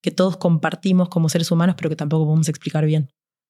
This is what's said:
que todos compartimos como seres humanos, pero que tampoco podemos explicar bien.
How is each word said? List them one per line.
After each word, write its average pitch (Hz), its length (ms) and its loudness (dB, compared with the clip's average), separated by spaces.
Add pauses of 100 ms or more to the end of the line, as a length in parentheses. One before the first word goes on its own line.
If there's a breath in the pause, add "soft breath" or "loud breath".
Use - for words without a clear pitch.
que - 100 -4
todos 185 260 0
compartimos 175 720 0
como 165 180 0
seres 170 240 -2
humanos, 170 260 2
pero 160 120 -4
que 156 80 -6
tampoco 156 280 0
podemos 156 220 2
explicar 156 380 -2
bien. 151 260 0 (380)